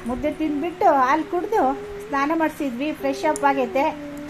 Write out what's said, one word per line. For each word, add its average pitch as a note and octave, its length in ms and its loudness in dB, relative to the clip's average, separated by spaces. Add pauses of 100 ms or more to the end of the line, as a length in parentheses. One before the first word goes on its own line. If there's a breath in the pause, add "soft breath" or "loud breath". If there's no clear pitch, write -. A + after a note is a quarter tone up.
ಮುದ್ದೆ B3+ 260 -2
ತಿಂದ್ಬಿಟ್ಟು D#4 520 0
ಹಾಲು C#4+ 460 4
ಕುಡ್ದು F4 420 2 (340)
ಸ್ನಾನ C#4+ 280 0
ಮಾಡಿಸಿದ್ವಿ. D4+ 580 -2
ಫ್ರೆಶ್ C#4 360 -2
ಅಪ್ D4+ 140 0
ಆಗೈತೆ, C#4 480 2 (380)